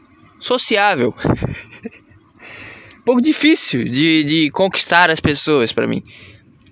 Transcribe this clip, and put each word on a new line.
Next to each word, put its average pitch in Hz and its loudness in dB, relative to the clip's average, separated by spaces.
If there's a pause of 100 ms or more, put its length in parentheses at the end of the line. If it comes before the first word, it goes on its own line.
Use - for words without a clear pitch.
(380)
sociável. 202 0
<laughs> - -6 (1000)
Um - -20
pouco 247 2
difícil 302 0
de, 156 0
de 151 0
conquistar 180 2
as 160 0
pessoas 143 0
pra 117 -2
mim. - -6 (680)